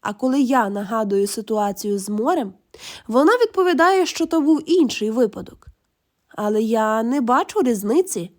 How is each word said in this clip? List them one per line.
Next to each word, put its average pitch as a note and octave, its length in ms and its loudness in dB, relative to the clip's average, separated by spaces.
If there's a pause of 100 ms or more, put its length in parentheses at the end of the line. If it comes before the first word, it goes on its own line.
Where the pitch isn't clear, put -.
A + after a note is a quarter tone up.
А G3+ 120 -6
коли C4 280 -2
я A#3+ 280 2
нагадую G3+ 580 -2
ситуацію G#3 720 -4
з G3 100 -12
морем, A3 440 -2 (540)
вона C#4 260 4
відповідає, F#4 720 2
що - 200 -4
то D#4+ 160 0
був D4 240 2
інший A#3+ 460 0
випадок. A3 560 -2 (680)
Але G#3+ 260 -2
я A3 420 0
не C4 180 0
бачу C4+ 400 0
різниці A3+ 760 0